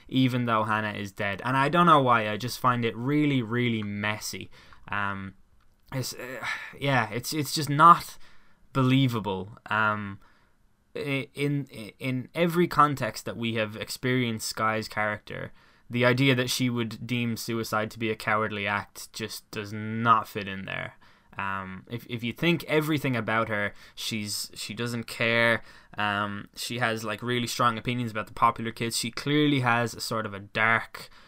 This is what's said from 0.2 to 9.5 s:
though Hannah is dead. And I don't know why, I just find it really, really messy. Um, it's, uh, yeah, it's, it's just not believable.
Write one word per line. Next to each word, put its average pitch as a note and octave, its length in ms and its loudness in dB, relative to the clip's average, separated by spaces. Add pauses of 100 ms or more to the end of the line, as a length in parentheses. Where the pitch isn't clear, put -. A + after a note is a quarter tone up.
though A2 180 2
Hannah G#2+ 340 -2
is G2+ 140 -8
dead. G2+ 320 -4
And B2+ 100 0
I C3+ 140 4
don't F3 180 4
know D#3 140 10
why, A#2 300 4
I G#2+ 80 -2
just B2 200 -6
find A#2+ 260 2
it A2 120 0
really, C#3 460 2
really A#2 400 0
messy. G#2 680 -6 (380)
Um, G2 460 -4 (580)
it's, C3 220 -6
uh, B2 280 -12 (380)
yeah, B2 300 0
it's, A#2+ 240 -6
it's D3+ 200 -2
just C#3+ 140 -2
not D#3+ 480 8 (560)
believable. A#2 840 2 (100)